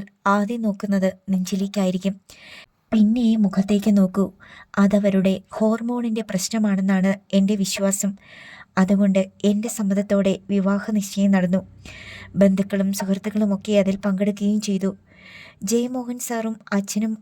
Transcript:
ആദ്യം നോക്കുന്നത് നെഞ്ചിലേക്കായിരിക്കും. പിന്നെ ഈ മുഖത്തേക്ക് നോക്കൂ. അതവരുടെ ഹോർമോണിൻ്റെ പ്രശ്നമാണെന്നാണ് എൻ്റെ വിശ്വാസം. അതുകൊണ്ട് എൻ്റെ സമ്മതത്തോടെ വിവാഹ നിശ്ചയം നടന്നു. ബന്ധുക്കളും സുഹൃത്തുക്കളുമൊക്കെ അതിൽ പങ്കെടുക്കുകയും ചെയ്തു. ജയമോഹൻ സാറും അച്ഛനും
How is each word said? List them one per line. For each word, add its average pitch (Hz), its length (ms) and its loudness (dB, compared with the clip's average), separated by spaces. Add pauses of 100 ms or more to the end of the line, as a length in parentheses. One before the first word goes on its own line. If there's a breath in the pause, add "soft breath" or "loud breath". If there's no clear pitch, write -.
(280)
ആദ്യം 208 340 0
നോക്കുന്നത് 196 480 0 (200)
നെഞ്ചിലേക്കായിരിക്കും. 190 840 -2 (760 loud breath)
പിന്നെ 220 300 4
ഈ 226 140 4
മുഖത്തേക്ക് 202 580 2
നോക്കൂ. 190 300 2 (540 loud breath)
അതവരുടെ 196 560 4 (180)
ഹോർമോണിൻ്റെ 226 720 -2
പ്രശ്നമാണെന്നാണ് 196 880 0 (220)
എൻ്റെ 196 220 2
വിശ്വാസം. 196 560 -2 (640 loud breath)
അതുകൊണ്ട് 196 420 4 (260)
എൻ്റെ 208 240 0
സമ്മതത്തോടെ 196 640 0 (160)
വിവാഹ 196 420 0
നിശ്ചയം 202 400 0
നടന്നു. 185 300 2 (760 loud breath)
ബന്ധുക്കളും 196 580 2
സുഹൃത്തുക്കളുമൊക്കെ 202 800 -2
അതിൽ 196 220 2
പങ്കെടുക്കുകയും 202 640 0
ചെയ്തു. 196 300 -2 (720 loud breath)
ജയമോഹൻ 247 560 -2
സാറും 226 360 -6 (160)
അച്ഛനും 208 500 -2